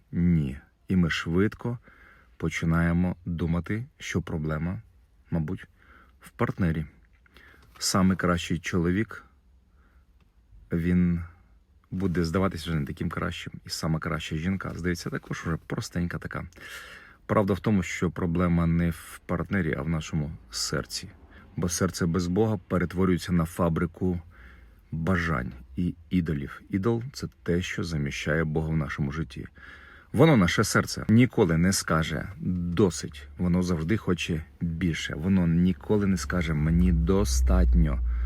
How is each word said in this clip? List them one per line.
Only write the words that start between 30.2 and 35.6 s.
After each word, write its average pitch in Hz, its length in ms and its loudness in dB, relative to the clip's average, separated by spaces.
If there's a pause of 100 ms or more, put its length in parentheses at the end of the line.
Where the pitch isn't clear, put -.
наше 101 280 4
серце, - 440 0
ніколи 110 480 6
не 90 160 4
скаже 80 560 -2 (120)
«досить». 87 880 -2 (100)
Воно 90 240 2
завжди 87 340 0
хоче 82 480 -2 (160)
більше. 82 540 -2
Воно 90 320 2
ніколи 92 600 2